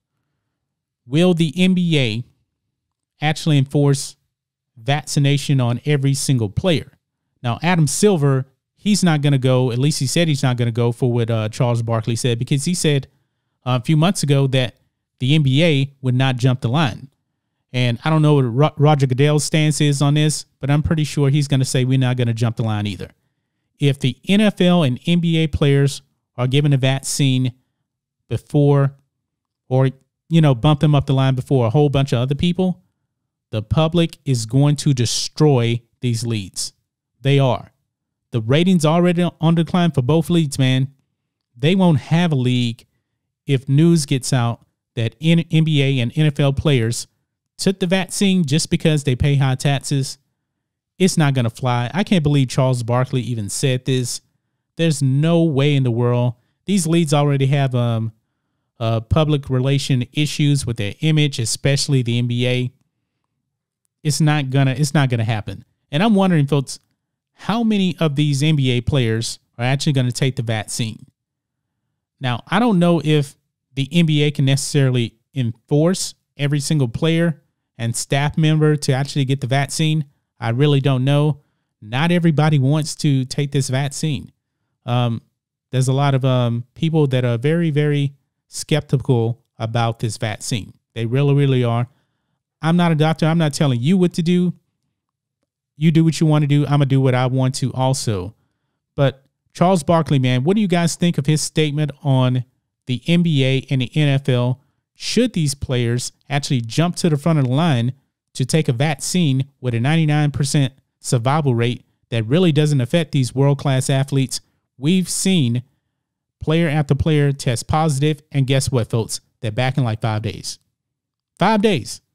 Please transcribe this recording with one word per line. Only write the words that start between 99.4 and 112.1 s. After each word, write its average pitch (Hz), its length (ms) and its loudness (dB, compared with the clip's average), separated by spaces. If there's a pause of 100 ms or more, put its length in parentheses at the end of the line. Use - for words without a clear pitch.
Charles 175 280 2
Barkley, 160 360 2
man, 127 260 0
what 185 100 0
do 220 60 0
you 208 80 0
guys 170 280 0
think 175 220 0
of 139 80 -4
his 151 140 2
statement 151 520 -2 (100)
on 127 420 0 (420)
the 123 200 -6
N 175 160 2
B 147 220 2
A 131 260 -2
and 135 100 0
the 117 160 -4
N 151 120 2
F 139 200 0
L? 123 320 -2 (340)
Should - 380 -2
these 147 220 -2
players 123 580 -4 (160)
actually 143 320 -2
jump 151 360 -2
to 180 120 -2
the 151 80 2
front 156 220 0
of 131 80 0
the 123 60 -2
line 131 420 0 (400)
to 135 100 -2
take 160 240 0
a 131 40 0
vaccine 139 720 0 (140)
with 123 140 -4
a 113 60 -2
ninety-nine 147 500 2
percent 139 440 -2 (260)
survival 131 540 0
rate 117 300 -2 (260)